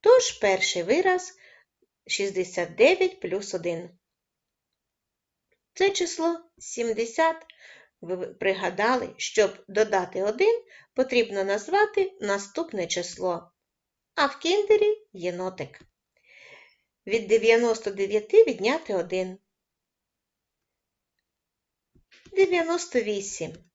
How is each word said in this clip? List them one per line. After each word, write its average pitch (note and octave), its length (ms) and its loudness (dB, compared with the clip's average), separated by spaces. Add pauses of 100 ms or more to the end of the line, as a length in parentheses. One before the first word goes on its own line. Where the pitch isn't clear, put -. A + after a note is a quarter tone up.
Тож B4 300 6
перший F#3+ 520 0
вираз F4+ 500 0 (720)
шістдесят F3+ 680 -4
дев'ять F#4 440 4
плюс F#3+ 340 -8
один. E3+ 360 -6 (1800)
Це G4 160 2
число E4+ 680 -4
сімдесят. A#3 880 -2 (560)
Ви F3 160 -6
пригадали, F#3+ 1000 -2
щоб - 500 0
додати G3 560 -2
один, F#4 400 0 (300)
потрібно A#3 500 0
назвати F#4 800 0
наступне G3+ 640 -4
число. F3 640 -6 (640)
А D4+ 100 2
в C#4 140 -6
кіндері G#4 760 2
єнотик. F3+ 680 -8 (1300)
Від G#3 200 -2
дев'яносто A3+ 640 4
дев'яти G#3 520 4
відняти B3 520 0
один. F#3 420 -4 (3000)
Дев'яносто F4 720 0
вісім. G3+ 520 -8 (220)